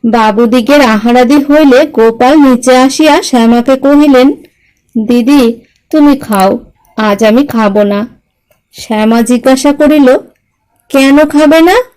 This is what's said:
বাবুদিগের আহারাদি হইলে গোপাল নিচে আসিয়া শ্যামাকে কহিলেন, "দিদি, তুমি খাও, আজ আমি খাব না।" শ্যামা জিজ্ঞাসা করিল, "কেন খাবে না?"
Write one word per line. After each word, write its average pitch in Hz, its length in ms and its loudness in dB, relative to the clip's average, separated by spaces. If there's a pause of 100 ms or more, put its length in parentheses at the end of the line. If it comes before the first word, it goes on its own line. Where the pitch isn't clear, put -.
বাবুদিগের 233 760 0
আহারাদি 240 600 0
হইলে 285 420 2
গোপাল 247 520 0
নিচে 254 400 2
আসিয়া 294 460 0
শ্যামাকে 240 520 0
কহিলেন, 277 580 2 (760)
"দিদি, 240 520 0 (320)
তুমি 294 260 2
খাও, 196 420 -4 (380)
আজ 214 260 -2
আমি 226 220 2
খাব 214 360 -2
না।" 202 260 -4 (640)
শ্যামা 226 500 -2
জিজ্ঞাসা 262 520 -2
করিল, 294 440 2 (720)
"কেন 277 360 2
খাবে 302 360 0
না?" 359 140 2 (220)